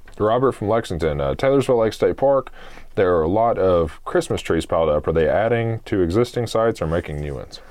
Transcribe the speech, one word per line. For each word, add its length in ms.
Robert 340
from 140
Lexington, 540
uh, 140
Taylorsville 440
Lake 140
State 240
Park, 340
there 200
are 60
a 60
lot 320
of 440
Christmas 380
trees 240
piled 240
up. 180
Are 60
they 160
adding 560
to 160
existing 460
sites 340
or 60
making 340
new 140
ones? 360